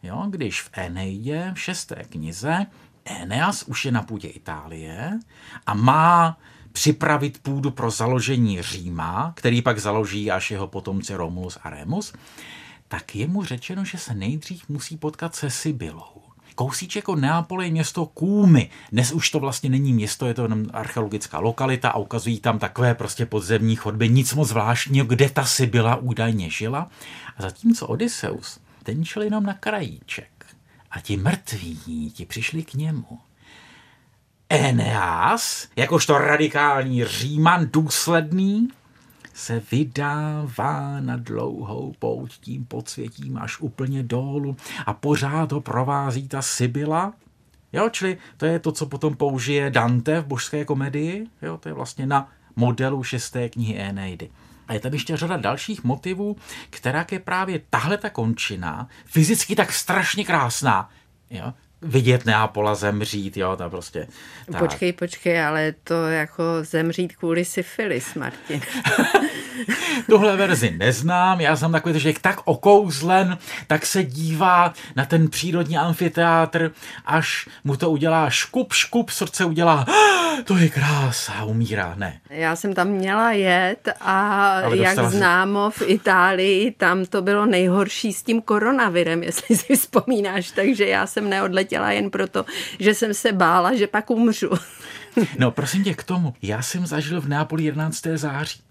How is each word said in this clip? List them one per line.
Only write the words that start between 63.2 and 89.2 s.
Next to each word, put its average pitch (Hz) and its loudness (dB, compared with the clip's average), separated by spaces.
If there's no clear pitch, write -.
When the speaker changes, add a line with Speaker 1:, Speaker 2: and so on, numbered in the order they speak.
Speaker 1:
jo, 95 -2
to 90 -8
prostě 85 -10
tak. - -4
Speaker 2:
Počkej, 175 0
počkej, 175 -2
ale 156 0
to 165 0
jako 160 -2
zemřít 165 -2
kvůli 170 0
syfilis, 175 -6
Martin. 143 -8
Speaker 1:
<laughs> - -10
Tuhle 208 6
verzi 156 2
neznám, 170 2
já 156 4
jsem 165 -2
takový, 160 2
že 143 2
je 147 2
tak 190 0
okouzlen, 180 6
tak 151 2
se 190 0
dívá 165 4
na 131 0
ten 160 6
přírodní 170 -2
amfiteátr, 165 2
až - 0
mu 139 0
to 170 2
udělá 156 4
škup, - 0
škup, - 2
srdce - -2
udělá, 160 4
<gasps> 320 0
„To 190 4
je 165 8
krása“, 139 0
a 107 -6
umírá, 104 -2
ne. 92 -8
Speaker 2:
Já 160 -2
jsem 196 -4
tam 180 2
měla 202 2
jet 190 2
a 196 2
Speaker 1:
Ale 190 2
Speaker 2:
jak 185 4
Speaker 1:
dostala 151 4
jsi 196 2
Speaker 2:
známo, 196 4
v - -6
Itálii, 190 4
tam 185 2
to 196 -2
bylo 202 2
nejhorší 196 2
s - -8
tím 226 2
koronavirem, 208 2